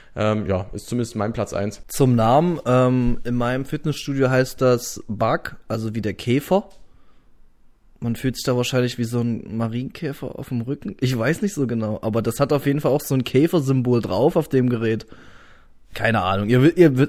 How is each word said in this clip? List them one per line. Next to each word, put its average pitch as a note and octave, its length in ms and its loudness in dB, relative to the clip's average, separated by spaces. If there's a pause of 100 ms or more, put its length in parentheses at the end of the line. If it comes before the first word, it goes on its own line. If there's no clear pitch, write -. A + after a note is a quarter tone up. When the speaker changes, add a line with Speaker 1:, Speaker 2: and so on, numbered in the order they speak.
(140)
Speaker 1:
Ähm, G#2+ 320 0
ja, F#2+ 260 -2
ist G#2 140 -10
zumindest A#2+ 300 -4
mein G#2+ 160 -2
Platz G#2+ 200 -4
eins. G#2 360 -4
Speaker 2:
Zum B2+ 260 4
Namen, C#3+ 520 4
ähm, B2+ 580 4
in B2 100 -2
meinem B2 300 -2
Fitnessstudio C#3 640 -2
heißt C3 300 0
das B2+ 480 2
Bug, A2+ 480 -2 (100)
also A2 300 -4
wie G#2+ 60 -4
der G2+ 120 -4
Käfer. D3 540 0 (1300)
Man A#2 160 -4
fühlt B2+ 220 -4
sich - 80 -10
da B2+ 120 0
wahrscheinlich B2 400 -2
wie A#2+ 80 -2
so A#2+ 140 -4
ein A#2 380 -4
Marienkäfer B2 800 -6
auf - 120 -12
dem A#2+ 100 -4
Rücken. C3+ 400 -8
Ich B2+ 180 0
weiß C#3 240 0
nicht G3+ 120 -2
so C#3 120 -2
genau, A2 340 -4
aber A2+ 220 -2
das A2+ 160 -4
hat C#3+ 140 2
auf C#3+ 120 0
jeden C#3+ 160 0
Fall C3+ 120 0
auch D3 80 2
so - 160 -2
ein B2+ 80 0
Käfersymbol C3 800 2
drauf A2 340 2
auf D#3 120 0
dem B2+ 200 2
Gerät. A2+ 360 -2 (920)
Keine A2 260 0
Ahnung, G2 300 -2
ihr B2+ 120 4
wi-, E3 140 6
ihr D#3 220 6
wi-, C#3+ 100 4